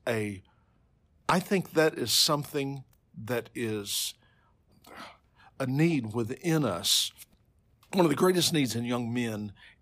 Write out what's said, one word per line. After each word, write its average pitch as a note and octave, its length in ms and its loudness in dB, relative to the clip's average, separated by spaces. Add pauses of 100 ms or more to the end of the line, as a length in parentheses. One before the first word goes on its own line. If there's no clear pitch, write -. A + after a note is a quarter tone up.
a, G#2+ 340 -2 (840)
I F3 120 4
think F#3 340 -2
that D#3+ 220 4
is A#2+ 160 -4
something C#3 720 0 (380)
that A2+ 320 -6
is G#2+ 600 -4 (1500)
a C3+ 60 -2
need C3+ 480 2
within C3 500 0
us. - 480 0 (840)
One F#3 120 6
of D#3+ 40 4
the C#3+ 60 2
greatest F3+ 380 4
needs C3 220 2
in A#2 100 -2
young A#2+ 280 -2
men A2 380 -4 (300)